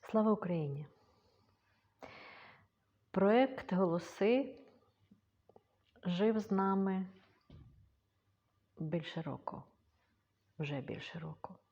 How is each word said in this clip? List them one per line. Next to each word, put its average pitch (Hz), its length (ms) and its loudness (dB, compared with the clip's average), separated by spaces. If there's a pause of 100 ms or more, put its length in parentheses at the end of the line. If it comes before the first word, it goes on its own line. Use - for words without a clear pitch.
(100)
Слава 220 220 4
Україні! 156 540 -2 (2250)
Проект 233 640 4
«Голоси» 190 840 2 (1500)
жив 202 340 2
з 208 120 -4
нами 190 560 2 (1700)
більше 160 440 -4
року. - 400 -8 (960)
Вже 143 220 -4
більше - 380 -10
року. 160 360 -12 (180)